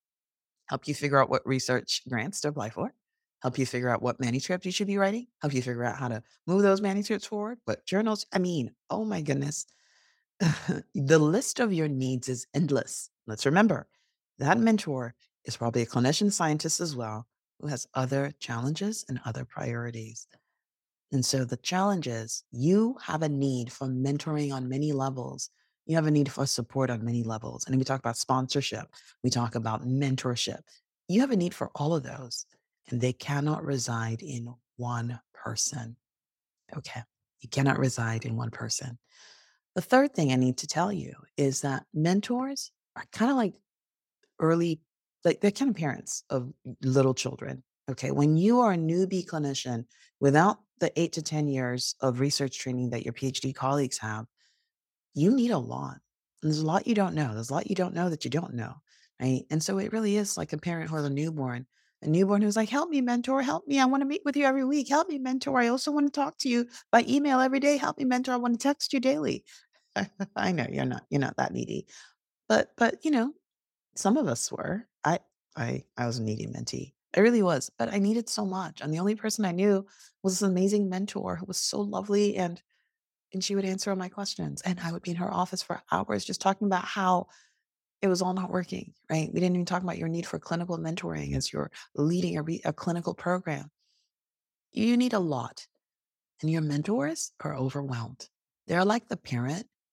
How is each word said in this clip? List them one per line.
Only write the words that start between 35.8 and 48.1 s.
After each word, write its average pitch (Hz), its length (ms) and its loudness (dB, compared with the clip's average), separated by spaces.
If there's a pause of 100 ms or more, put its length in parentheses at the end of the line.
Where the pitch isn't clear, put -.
Okay. - 260 -12 (400)
You 120 80 -16
cannot 135 280 2
reside 113 480 0
in 113 100 -4
one 120 140 -4
person. 120 480 -8 (800)
The 185 60 -2
third 277 320 4
thing 147 180 2
I 131 40 4
need 127 240 4
to - 80 -8
tell 143 240 0
you 156 220 -8 (240)
is 139 240 2
that 135 320 -4
mentors 208 800 0 (240)
are - 160 -12
kinda 262 240 2
like 220 180 2 (840)
early, 165 420 2 (420)
like, - 180 2
they're 202 100 4
kinda 262 220 0
parents - 560 -6
of 131 220 -4 (300)
little 131 320 6
children. 127 500 -6 (260)
Okay. 135 220 -4